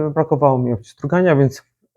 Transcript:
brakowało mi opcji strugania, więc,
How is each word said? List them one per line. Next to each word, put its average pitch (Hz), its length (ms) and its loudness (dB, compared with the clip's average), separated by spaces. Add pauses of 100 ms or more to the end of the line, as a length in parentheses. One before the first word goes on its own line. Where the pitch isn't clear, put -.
(140)
brakowało 147 440 0
mi 123 140 -2
opcji 104 200 -8
strugania, 170 440 0
więc, 135 260 0 (340)